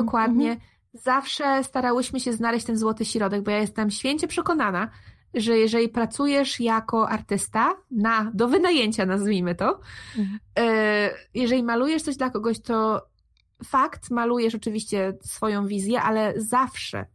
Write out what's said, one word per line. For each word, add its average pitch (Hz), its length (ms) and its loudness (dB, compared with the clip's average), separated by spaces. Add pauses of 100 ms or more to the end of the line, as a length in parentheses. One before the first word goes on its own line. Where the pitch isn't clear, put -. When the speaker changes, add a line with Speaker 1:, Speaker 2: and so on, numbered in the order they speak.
Speaker 1:
dokładnie. 233 460 2
Speaker 2:
mhm. 233 160 -8 (260)
Speaker 1:
Zawsze 269 720 0
starałyśmy 254 560 0
się 247 140 -2
znaleźć 226 320 -2
ten 226 120 0
złoty 220 280 0
środek, 202 380 0
bo 208 80 -2
ja 208 80 2
jestem 214 320 -2
święcie 294 360 -2
przekonana, 226 640 0 (440)
że 226 240 2
jeżeli 220 320 4
pracujesz 269 680 0
jako 226 500 0
artysta 220 640 0 (180)
na, 220 420 0
do 226 140 2
wynajęcia, 254 580 2
nazwijmy 185 500 0
to, 247 240 0 (380)
Speaker 2:
Mhm. 202 220 -2 (200)
Speaker 1:
e, 214 500 2 (240)
jeżeli 247 300 2
malujesz 254 400 0
coś 277 140 -4
dla 254 120 -2
kogoś, 226 320 -2
to 220 400 0 (640)
fakt, 269 460 0
malujesz 233 440 0
oczywiście 208 680 -4
swoją 202 460 -2
wizję, 202 340 -2
ale 220 360 0
zawsze, 226 760 -2